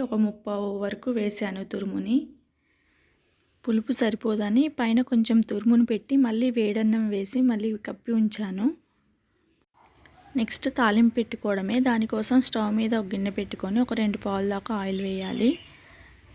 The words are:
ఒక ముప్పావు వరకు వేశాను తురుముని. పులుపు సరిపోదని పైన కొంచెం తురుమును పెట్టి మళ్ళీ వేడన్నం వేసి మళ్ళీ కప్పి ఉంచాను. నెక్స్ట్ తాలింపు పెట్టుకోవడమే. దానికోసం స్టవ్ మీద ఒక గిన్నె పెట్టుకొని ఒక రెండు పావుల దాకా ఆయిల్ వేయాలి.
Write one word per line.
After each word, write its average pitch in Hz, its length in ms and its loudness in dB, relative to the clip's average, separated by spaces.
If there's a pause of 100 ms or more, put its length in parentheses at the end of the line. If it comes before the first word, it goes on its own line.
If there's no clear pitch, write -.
ఒక 240 100 -4 (100)
ముప్పావు 208 460 -4 (140)
వరకు 202 240 -6 (100)
వేశాను 208 420 -4 (120)
తురుముని. 196 440 -2 (1500)
పులుపు 220 360 0
సరిపోదని 214 640 0 (140)
పైన 226 220 2 (100)
కొంచెం 226 280 4 (120)
తురుమును 233 400 4
పెట్టి 220 240 -2 (100)
మళ్ళీ 226 320 0
వేడన్నం 220 560 2
వేసి 196 280 -2 (100)
మళ్ళీ 220 180 0 (200)
కప్పి - 300 -6
ఉంచాను. 208 480 0 (1700)
నెక్స్ట్ - 260 0 (140)
తాలింపు 226 380 4
పెట్టుకోవడమే. 208 580 -2 (120)
దానికోసం 226 600 2
స్టవ్ 214 300 0
మీద 220 140 0 (100)
ఒక 190 100 -8
గిన్నె 196 260 -4
పెట్టుకొని 196 460 -4
ఒక 226 160 -4
రెండు 208 240 0
పావుల 196 300 -2
దాకా 196 180 -8 (120)
ఆయిల్ 190 240 -4
వేయాలి. 190 420 -2 (840)